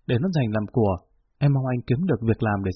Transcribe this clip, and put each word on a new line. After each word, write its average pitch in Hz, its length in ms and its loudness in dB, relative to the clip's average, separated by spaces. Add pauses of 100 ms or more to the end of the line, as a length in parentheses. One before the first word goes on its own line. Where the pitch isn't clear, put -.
để 123 140 0
nó 180 80 0
dành 139 240 0
làm 104 200 -2
của. 101 240 2 (420)
Em 143 140 4
mong 131 140 0
anh 127 200 -2
kiếm 139 200 0
được 135 160 0
việc 113 200 0
làm 101 220 0
để 92 120 -2